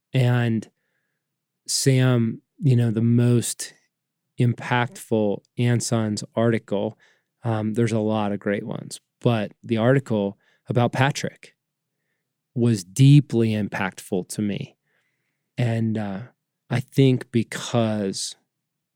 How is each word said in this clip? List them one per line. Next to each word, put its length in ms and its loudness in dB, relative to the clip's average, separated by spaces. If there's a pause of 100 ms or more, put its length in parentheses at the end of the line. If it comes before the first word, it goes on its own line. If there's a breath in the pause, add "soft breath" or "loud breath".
(140)
And 560 0 (960)
Sam, 760 2 (180)
you 160 4
know, 160 2
the 100 -2
most 720 2 (680)
impactful 1000 -2 (160)
Anson's 680 -2 (120)
article, 640 -2 (440 soft breath)
um, 300 -4
there's 180 0
a 80 0
lot 320 -2
of 80 -6
great 260 -4
ones, 340 -12 (200)
but 340 0 (100)
the 140 -2
article 600 0 (320)
about 220 0
Patrick 640 -4 (960)
was 300 0
deeply 680 4
impactful 800 -4
to 120 -8
me. 340 -6 (840)
And, 400 -2
uh, 240 -8 (480)
I 100 -2
think 520 0
because 1040 -4 (600)